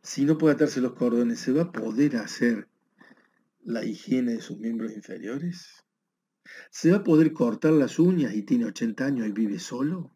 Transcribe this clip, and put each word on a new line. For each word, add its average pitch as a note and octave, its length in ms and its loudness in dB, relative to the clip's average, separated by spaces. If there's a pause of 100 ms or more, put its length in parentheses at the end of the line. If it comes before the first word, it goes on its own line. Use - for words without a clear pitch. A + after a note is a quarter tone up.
Si - 220 -4
no D3+ 140 2
puede D#3 160 6
atarse B2+ 260 2
los B2 140 -2
cordones, A#2+ 440 2
¿se C3 140 -2
va D#3+ 120 4
a F3 80 -6
poder A#2 440 0
hacer A2 500 -2 (960)
la A2+ 220 -6
higiene B2 480 -2
de A2+ 80 -4
sus - 180 -12
miembros A2+ 340 -6
inferiores? A2+ 920 -10 (880)
¿Se - 200 2
va G3 60 6
a G3 80 -2
poder D#3 280 6
cortar D#3+ 420 0
las C3+ 260 2
uñas E3 340 4
y G#2+ 80 -2
tiene A#2+ 220 0
ochenta A2+ 400 -4
años B2 240 -2
y G2+ 40 -4
vive G2 280 -2
solo? D3 560 -6